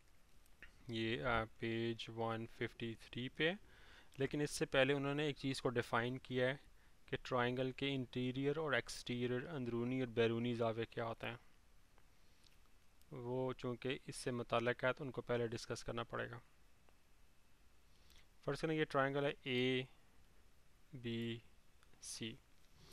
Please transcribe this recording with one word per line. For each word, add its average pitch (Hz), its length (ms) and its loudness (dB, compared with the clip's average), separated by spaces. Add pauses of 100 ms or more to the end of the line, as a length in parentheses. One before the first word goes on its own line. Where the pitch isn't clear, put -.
(920)
ये, 113 280 0
अ, 117 260 2
page 113 680 -2
one 113 360 -2
fifty 113 480 -4
three 123 340 -8
पे 156 220 2
है। 208 80 -4 (600)
लेकिन 147 240 0
इससे 147 240 0
पहले 135 280 6
उन्होंने 143 340 0
एक 139 100 -2
चीज़ 135 240 -2
को 139 60 4
define 120 480 2
किया 127 320 2
है 139 120 -2 (480)
कि 131 80 -2
triangle 127 560 2
के 139 160 0
interior 131 680 0
और 151 160 2
exterior, 123 720 0
अंदरूनी 120 540 0
और 131 60 2
बैरूनी 117 480 4
ज़ावे 113 300 2
क्या 120 200 -4
होते 113 220 -6
हैं। 117 120 -6 (1700)
वो 127 400 -2
चूँकि 127 560 -2
इससे - 240 -4
मुतल्लिक 120 520 2
है 127 80 4
तो 151 120 -4
उनको 123 160 -6
पहले 120 280 0
discuss 113 340 -4
करना 117 200 -4
पड़ेगा। 117 380 -6 (2000)
First 143 160 -2
करें, 160 140 2
ये 156 80 4
ट्रायंगल 139 400 2
है 151 100 2 (1600)
एबीसी। 117 1500 -8 (540)